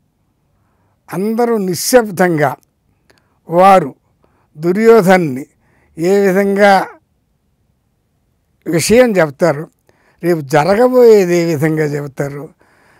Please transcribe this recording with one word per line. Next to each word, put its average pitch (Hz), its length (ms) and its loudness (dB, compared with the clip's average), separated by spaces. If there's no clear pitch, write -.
అందరూ 226 440 -4
నిశ్శబ్దంగా 180 1000 -4
వారు 180 460 2
దుర్యోధన్ని 180 880 2
ఏ 185 220 0
విధంగా 196 680 0
విషయం 202 500 0
చెప్తారు, 156 520 -2
రేపు 170 160 -2
జరగబోయేది 196 960 2
ఏ 170 80 0
విధంగా 156 380 -2
చెబుతారు, 143 640 -8